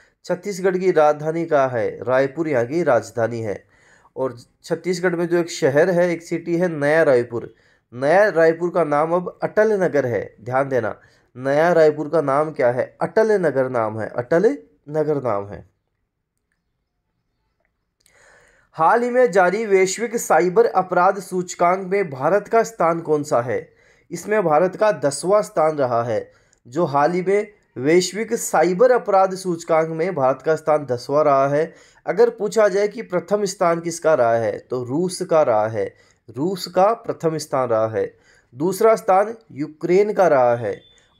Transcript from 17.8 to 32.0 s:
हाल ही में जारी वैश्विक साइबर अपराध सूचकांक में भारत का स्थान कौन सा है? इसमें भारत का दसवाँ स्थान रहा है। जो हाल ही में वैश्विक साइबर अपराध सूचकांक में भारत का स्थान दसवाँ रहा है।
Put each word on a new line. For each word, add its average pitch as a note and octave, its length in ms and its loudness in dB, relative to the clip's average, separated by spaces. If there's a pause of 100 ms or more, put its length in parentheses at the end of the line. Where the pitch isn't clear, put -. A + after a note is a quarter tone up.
हाल F#3+ 260 4
ही B3 80 -2
में A#3+ 220 4
जारी F#3+ 340 2
वैश्विक G3 500 2
साइबर E3+ 500 2
अपराध F3+ 540 0
सूचकांक F3+ 640 -2
में F#3 240 -2
भारत E3 380 -2
का A3+ 140 2
स्थान E3+ 380 -2
कौन D#3 220 0
सा C#3 200 0
है? A#2 300 -6 (380)
इसमें G3 340 -2
भारत E3+ 320 2
का G#3+ 140 2 (100)
दसवाँ F3 420 0
स्थान D#3 360 -2
रहा A#2+ 240 0
है। A2 280 -4 (360)
जो D3 200 -4
हाल C#3+ 260 2
ही F3+ 100 -2
में G3+ 240 -2 (320)
वैश्विक F3+ 580 0
साइबर F3+ 560 2
अपराध F#3+ 440 2
सूचकांक E3 540 -2
में E3 240 -4
भारत C3 280 0
का D#3 140 0
स्थान D3+ 300 -2
दसवाँ C#3 380 -2
रहा C#3 240 2
है। D3 240 -2 (340)